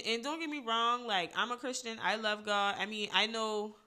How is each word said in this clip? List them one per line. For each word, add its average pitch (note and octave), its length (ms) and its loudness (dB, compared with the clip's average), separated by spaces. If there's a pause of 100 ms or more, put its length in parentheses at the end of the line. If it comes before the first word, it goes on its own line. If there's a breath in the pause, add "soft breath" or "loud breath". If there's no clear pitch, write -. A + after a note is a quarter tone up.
and A3+ 180 2
don't D4+ 160 -2
get D#4+ 100 -2
me D4 160 -4
wrong, A#3 400 2
like, F#3 300 0
I'm G#3+ 160 2
a B3 60 -2
Christian. B3 440 -4
I F#3+ 140 2
love G#3+ 300 -2
God. G3+ 340 2
I F#3+ 60 0
mean, G#3 280 -4
I G3+ 140 4
know G#3+ 480 -2 (120)